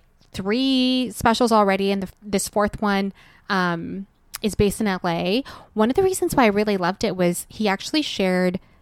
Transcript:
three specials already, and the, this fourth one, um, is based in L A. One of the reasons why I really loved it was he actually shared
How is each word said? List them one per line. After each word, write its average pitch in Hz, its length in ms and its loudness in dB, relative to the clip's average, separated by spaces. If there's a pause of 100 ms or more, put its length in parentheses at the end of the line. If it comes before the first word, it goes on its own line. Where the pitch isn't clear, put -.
(340)
three 254 840 0
specials 233 360 2
already, 196 400 2
and 196 120 -2
the, 180 60 -8 (120)
this 202 260 -2
fourth 208 340 -2
one, 196 300 0 (380)
um, 175 560 -2 (380)
is 208 100 -2
based 202 260 2
in 220 80 0
L 185 180 -2
A. 180 380 -2 (300)
One 220 160 2
of 262 60 -2
the 392 80 4
reasons 370 320 0
why 269 80 6
I 220 40 6
really 208 300 0
loved 185 260 -2
it 196 120 -2
was 175 340 0
he 214 180 -4
actually 277 360 0
shared 185 560 0 (220)